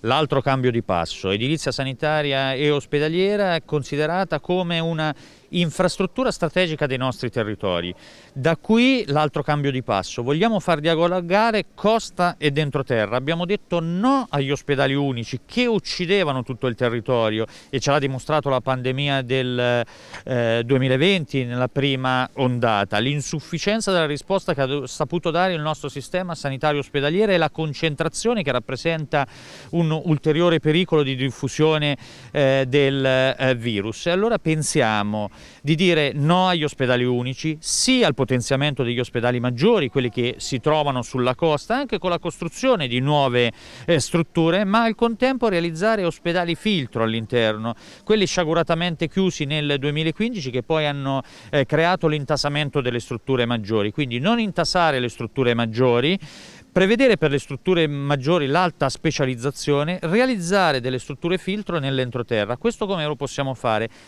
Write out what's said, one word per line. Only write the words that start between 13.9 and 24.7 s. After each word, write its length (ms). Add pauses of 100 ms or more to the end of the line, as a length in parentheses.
agli 220
ospedali 420
unici 540
che 180
uccidevano 800
tutto 240
il 80
territorio, 720 (240)
e 100
ce 100
l'ha 80
dimostrato 520
la 100
pandemia 600
del, 640 (400)
eh, 420
duemilaventi 800
nella 240
prima 680
ondata, 640
l'insufficienza 920
della 160
risposta 460
che 80
ha 60
do-, 200